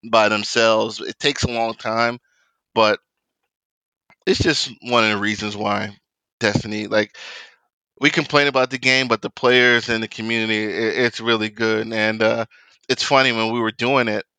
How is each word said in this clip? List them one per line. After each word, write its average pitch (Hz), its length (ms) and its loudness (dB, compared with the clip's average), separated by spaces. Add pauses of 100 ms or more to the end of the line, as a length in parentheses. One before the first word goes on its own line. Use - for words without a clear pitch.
by 110 200 6
themselves. 110 720 2
It - 180 -10
takes 143 240 -2
a 123 80 -4
long 113 240 -2
time, 117 440 -2 (540)
but 107 260 4 (1300)
it's 185 140 0
just 143 320 0 (100)
one 120 220 2
of 107 80 4
the 104 60 0
reasons 104 380 -4
why 104 420 -4 (420)
Destiny, 107 480 -2
like, 107 280 0 (880)
we 143 80 4
complain 143 380 2
about 131 220 0
the 131 80 -8
game, 131 300 0
but 113 140 0
the - 80 -8
players 123 580 4
and 113 160 -2
the 104 60 -8
community, 110 560 -4
it, 104 320 -2
it's 120 240 -2
really 110 280 0
good. 110 440 -2
And, 110 280 -2
uh, 113 240 0 (440)
it's 127 140 -2
funny, 131 280 4
when 113 220 -2
we 120 80 -2
were 110 100 -2
doing 123 380 0
it 107 160 -4 (140)